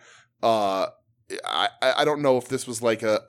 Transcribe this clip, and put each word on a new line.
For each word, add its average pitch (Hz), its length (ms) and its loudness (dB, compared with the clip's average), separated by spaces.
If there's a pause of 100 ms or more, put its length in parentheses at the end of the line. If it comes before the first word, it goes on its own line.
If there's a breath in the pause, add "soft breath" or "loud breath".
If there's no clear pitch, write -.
(420 soft breath)
Uh, 101 440 2 (580)
I, 87 240 -2 (120)
I, 127 180 2
I 147 60 2
don't 147 160 -2
know 135 160 4
if 120 120 -4
this 131 200 -6
was, 117 140 -8
like, 113 200 0
a, 107 260 2